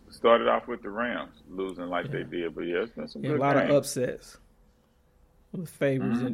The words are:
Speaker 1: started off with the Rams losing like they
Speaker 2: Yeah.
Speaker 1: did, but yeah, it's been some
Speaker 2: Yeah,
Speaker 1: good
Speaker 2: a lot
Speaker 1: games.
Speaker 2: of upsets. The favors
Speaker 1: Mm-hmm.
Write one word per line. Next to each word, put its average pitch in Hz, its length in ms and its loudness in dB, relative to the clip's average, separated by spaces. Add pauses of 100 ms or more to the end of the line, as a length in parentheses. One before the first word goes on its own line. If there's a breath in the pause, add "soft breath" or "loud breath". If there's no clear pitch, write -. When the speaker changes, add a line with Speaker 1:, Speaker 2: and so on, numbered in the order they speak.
(100)
Speaker 1:
started 117 380 6
off 117 200 2
with 120 140 -8
the 101 80 -8
Rams 101 440 -6 (140)
losing 87 380 -6
like 87 240 -4
they 90 80 -4
Speaker 2:
Yeah. 85 60 -6
Speaker 1:
did, 82 300 -6
but 80 80 -6
yeah, 87 200 -2
it's - 100 -6
been - 160 -10
some - 140 -12
Speaker 2:
Yeah, 131 80 -2
Speaker 1:
good 147 80 0
Speaker 2:
a 131 40 2
lot 143 140 4
Speaker 1:
games. 127 140 2
Speaker 2:
of 143 60 6
upsets. - 640 -2 (1160)
The 170 120 -8
favors 135 520 0
Speaker 1:
Mm-hmm. 254 160 0